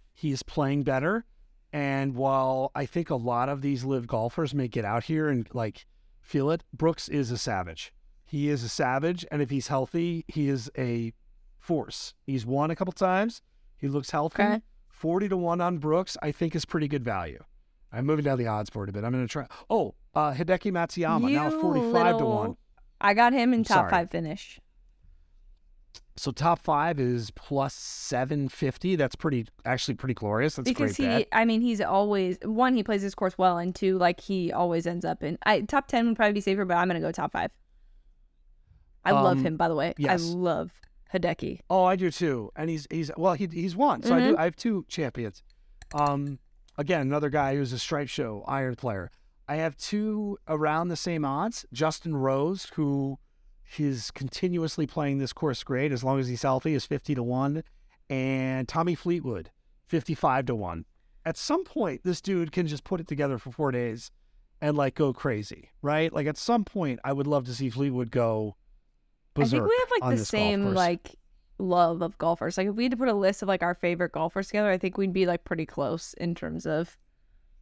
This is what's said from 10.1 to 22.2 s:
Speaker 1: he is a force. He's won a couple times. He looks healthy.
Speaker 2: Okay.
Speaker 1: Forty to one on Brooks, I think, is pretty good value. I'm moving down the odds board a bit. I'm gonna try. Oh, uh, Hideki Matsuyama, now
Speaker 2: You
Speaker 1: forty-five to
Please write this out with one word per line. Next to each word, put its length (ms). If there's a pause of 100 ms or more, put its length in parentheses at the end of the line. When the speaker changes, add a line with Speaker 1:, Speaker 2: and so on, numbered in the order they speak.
Speaker 1:
he 220
is 280
a 360 (460)
force. 540 (120)
He's 220
won 240
a 40
couple 180
times. 480 (360)
He 100
looks 240
healthy. 320
Speaker 2:
Okay. 180 (280)
Speaker 1:
Forty 400
to 80
one 240
on 160
Brooks, 440
I 120
think, 200
is 120
pretty 240
good 140
value. 380 (520)
I'm 120
moving 200
down 120
the 100
odds 220
board 200
a 20
bit. 140
I'm 80
gonna 140
try. 200 (220)
Oh, 260 (180)
uh, 200
Hideki 380
Matsuyama, 600
now 180
Speaker 2:
You 120
Speaker 1:
forty-five 560
to 80